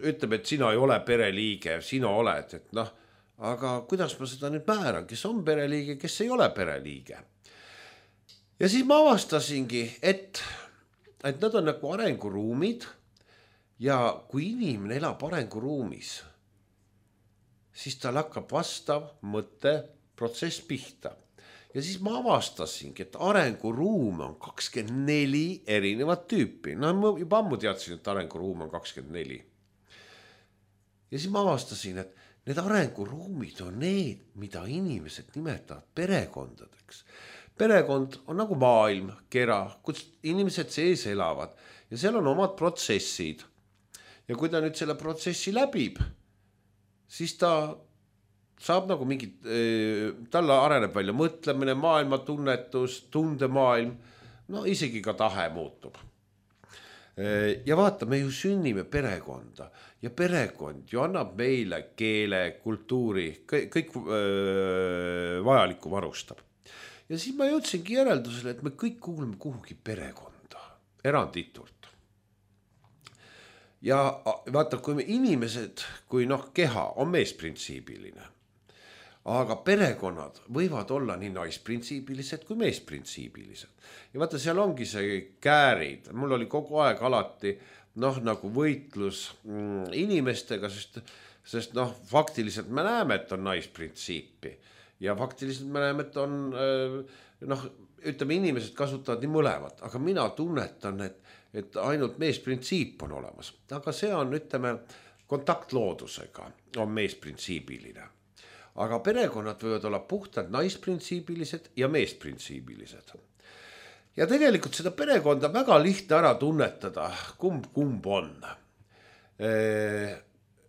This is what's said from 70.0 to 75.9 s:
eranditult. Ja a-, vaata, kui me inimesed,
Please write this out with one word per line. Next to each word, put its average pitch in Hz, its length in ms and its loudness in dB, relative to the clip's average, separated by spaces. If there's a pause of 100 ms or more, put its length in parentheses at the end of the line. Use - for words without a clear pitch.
eranditult. - 840 -4 (1900)
Ja 135 260 4
a-, - 340 -2 (120)
vaata, 151 240 2
kui 147 160 -4
me 143 140 0
inimesed, 120 760 0 (260)